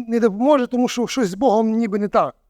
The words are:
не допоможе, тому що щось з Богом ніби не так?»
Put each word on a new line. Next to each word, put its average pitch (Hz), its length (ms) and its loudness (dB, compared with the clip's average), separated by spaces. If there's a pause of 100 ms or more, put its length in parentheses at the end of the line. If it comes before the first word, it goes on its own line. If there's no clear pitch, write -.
не 226 120 -2
допоможе, 240 460 2
тому 247 220 0
що 240 180 -4
щось 226 220 -2
з 175 60 -8
Богом 220 360 2
ніби 220 280 -2
не 202 100 -2
так?» 165 280 0 (140)